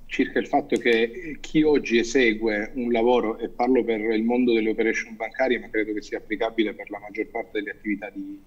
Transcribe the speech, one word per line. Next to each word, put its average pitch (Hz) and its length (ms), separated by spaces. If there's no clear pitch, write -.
circa - 340
il - 80
fatto 135 280
che 117 640
chi - 220
oggi 120 360
esegue 110 760
un 120 160
lavoro, 113 480
e 117 100
parlo 123 360
per 110 160
il 110 240
mondo 123 280
delle 110 180
operation 113 440
bancarie, 113 460
ma 101 100
credo 107 220
che 104 100
sia - 160
applicabile 113 560
per - 160
la 101 80
maggior 104 300
parte 110 320
delle 101 100
attività 101 420
di, 98 340